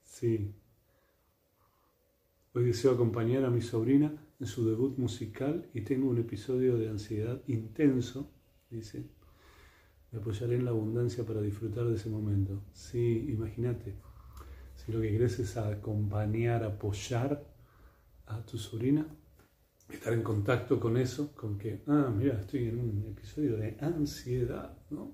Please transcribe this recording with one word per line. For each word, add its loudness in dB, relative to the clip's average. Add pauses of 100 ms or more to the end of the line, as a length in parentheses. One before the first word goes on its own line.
Sí. -2 (2000)
"Hoy 2
deseo 6
acompañar 4
a 4
mi 4
sobrina 4 (280)
en -4
su 0
debut 2
musical -4
y -4
tengo 0
un 2
episodio 2
de 0
ansiedad -4
intenso", 2 (400)
dice. -10 (1040)
"Me -8
apoyaré -2
en 2
la 0
abundancia 0
para -2
disfrutar -2
de 2
ese -4
momento". 0 (100)
Sí, 0
imagínate. -2 (840)
Si -10
lo 0
que 2
querés 4
es -2
acompañar, 0
apoyar -2 (800)
a -8
tu -10
sobrina, 2 (840)
estar -2
en 2
contacto 2
con 2
eso, 0
con -6
que, -6
"Ah, 4
mira, 2
estoy -2
en -2
un -2
episodio -4
de -4
ansiedad", -2 (140)
¿no? -8